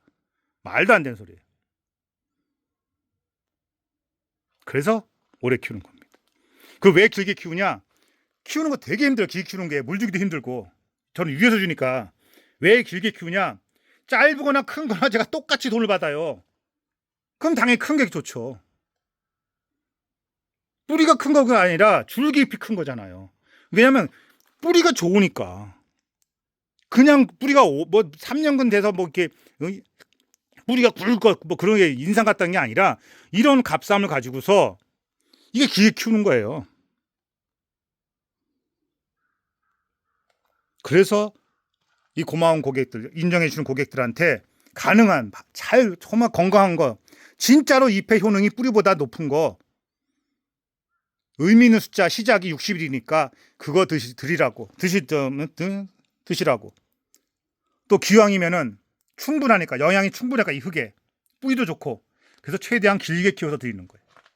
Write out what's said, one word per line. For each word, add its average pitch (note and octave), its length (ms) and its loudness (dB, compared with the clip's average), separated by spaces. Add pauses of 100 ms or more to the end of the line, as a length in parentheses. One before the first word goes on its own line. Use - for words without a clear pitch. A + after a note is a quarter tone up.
(640)
말도 G3 280 0
안 F3+ 100 2
되는 B2+ 120 -10
소리예요. F#2 240 -20 (3250)
그래서 G3+ 420 -4 (340)
오래 B2 160 -2
키우는 A2 240 -12
겁니다. - 260 -20 (720)
그 F#3+ 120 6
왜 F#3+ 160 6
길게 G3 280 -6
키우냐? E3+ 460 -6 (640)
키우는 D#4 280 -4
거 B3+ 60 -6
되게 G#3 280 -4
힘들어요. A3+ 220 0
길 F#3 160 -10
키우는 F#3 260 -12
게 C#3+ 120 -4
물 D#3 180 -8
주기도 G3 200 -4
힘들고. B2+ 500 -8 (440)
저는 D#3+ 240 -6
위에서 A3 200 4
주니까. C3 540 -4 (480)
왜 G#3+ 240 4
길게 F#3 280 -6
키우냐? E3+ 480 -6 (480)
짧거나 C#4 560 2
큰 D4+ 240 -10
거나 A3+ 220 -2
제가 A3+ 160 -2
똑같이 C#4 440 -6
돈을 A3+ 180 -2
받아요. D#3 560 -4 (920)
그럼 D#4+ 160 -2
당연히 A#3+ 240 2
큰 D4+ 200 -4
게 B3+ 100 0
좋죠. B2+ 520 -12 (2250)
뿌리가 D#4 280 4
큰 C#4 180 -2
거가 B3 280 4
아니라 F3+ 440 2
줄기잎이 C#4 540 -2
큰 A3 160 -8
거잖아요. G2+ 560 -12 (400)
왜냐면 A3+ 360 4 (540)
뿌리가 E4+ 300 4
좋으니까. A#2 840 -2 (1160)
그냥 C4+ 380 6 (120)
뿌리가 C#4 240 4
오-, D#3 220 0
뭐 G#3 180 2 (140)
삼 C#4 240 -6
년근 C4+ 280 0
돼서 G3+ 220 2
뭐 F3+ 140 -4
이렇게, E3 240 -4 (320)
응? F#3+ 200 -10 (880)
뿌리가 A#3+ 220 2
굵고 G3+ 460 2 (100)
뭐 D#3+ 120 -6
그런 G#3 200 0
게 F3+ 140 4
인상 F#3 340 0
같다는 F#3+ 280 0
게 F#3+ 40 -2
아니라 C#3+ 400 0 (340)
이런 C4 300 4
값싸움을 G3+ 460 -2
가지고서 C3 720 0 (760)
이게 B3+ 140 2
길게 G#3+ 240 4
키우는 A3 320 -2
거예요. C3 420 -2 (4000)
그래서 G3+ 500 2 (840)
이 D#3+ 80 -6
고마운 D#3+ 380 0
고객들, C3 540 -8
인정해주는 E3 480 -2
고객들한테 C3 800 -4 (320)
가능한 F3 580 2 (220)
잘 A3+ 460 2
정말 A3+ 300 -2
건강한 F#3+ 460 2
거, C#3 220 -2 (400)
진짜로 C4 520 4
잎의 G3 320 0
효능이 G#3 300 2
뿌리보다 G#3 440 0
높은 D3 340 -8
거, C#3+ 280 -2 (1800)
의미 A3 280 6
있는 A3+ 140 6
숫자 - 280 -2
시작이 G3+ 420 -2
육십 E3+ 280 -8
일이니까 D3 520 -4 (280)
그거 F3 280 0
드시-, B2 300 -6
드리라고, C3+ 640 -4
드시-, F3+ 280 -2
드-, D#3 800 -6 (380)
드시라고. D#3 500 -4 (1120)
또 G3+ 100 4
기왕이면은 F3+ 800 2 (400)
충분하니까, A3+ 640 -2
영양이 F#3+ 320 0
충분하니까 B3 400 -4
이 C#3 80 -8
흙에 C3+ 340 -10 (460)
뿌리도 C4 260 -4
좋고, C#3+ 380 -10 (380)
그래서 E3+ 160 -10
최대한 G3+ 400 0
길게 F3+ 340 -2
키워서 D3+ 260 -6
드리는 G#2 300 -12
거예요. - 180 -20 (300)